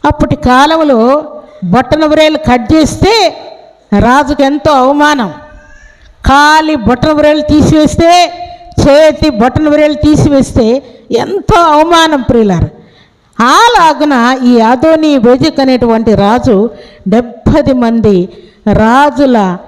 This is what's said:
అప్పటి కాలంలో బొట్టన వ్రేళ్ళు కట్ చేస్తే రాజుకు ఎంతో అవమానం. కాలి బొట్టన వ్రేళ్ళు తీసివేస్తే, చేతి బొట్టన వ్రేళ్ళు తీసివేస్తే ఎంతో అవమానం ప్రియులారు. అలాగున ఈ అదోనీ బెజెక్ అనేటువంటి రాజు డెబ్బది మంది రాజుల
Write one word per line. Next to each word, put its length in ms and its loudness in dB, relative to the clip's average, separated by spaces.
అప్పటి 280 -2
కాలంలో 880 0
బొట్టన 420 -2
వ్రేళ్ళు 340 0
కట్ 340 -2
చేస్తే 640 0
రాజుకు 440 0
ఎంతో 280 0
అవమానం. 640 0
కాలి 500 2
బొట్టన 360 -2
వ్రేళ్ళు 320 0
తీసివేస్తే, 920 2
చేతి 400 2
బొట్టన 400 -2
వ్రేళ్ళు 280 0
తీసివేస్తే 840 0
ఎంతో 500 -2
అవమానం 600 2
ప్రియులారు. 460 0
అలాగున 1000 2
ఈ 160 2
అదోనీ 580 2
బెజెక్ 420 0
అనేటువంటి 560 0
రాజు 540 0
డెబ్బది 680 -2
మంది 560 0
రాజుల 840 0